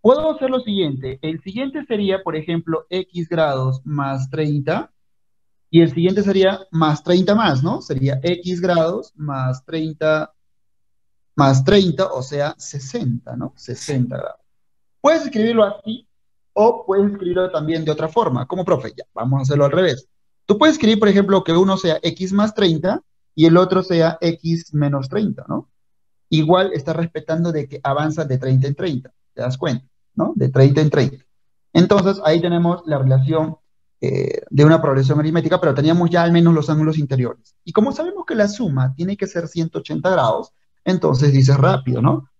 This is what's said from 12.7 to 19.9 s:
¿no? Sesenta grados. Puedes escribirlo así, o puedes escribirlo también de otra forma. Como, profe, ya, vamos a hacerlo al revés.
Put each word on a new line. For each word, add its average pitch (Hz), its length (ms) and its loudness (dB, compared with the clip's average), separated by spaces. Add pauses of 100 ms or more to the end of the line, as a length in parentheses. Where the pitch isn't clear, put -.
¿no? - 180 -12
Sesenta - 640 -6
grados. - 240 -12 (580)
Puedes 302 240 2
escribirlo 226 400 2
así, 208 420 -4 (460)
o 233 340 2
puedes 196 260 2
escribirlo 185 380 -2
también 160 360 -4
de 151 60 -2
otra 156 180 -4
forma. 151 360 -2
Como, 180 200 -6
profe, 151 300 -2
ya, - 180 -16
vamos 131 260 -2
a - 40 -2
hacerlo 143 200 2
al 139 80 2
revés. 165 360 0 (380)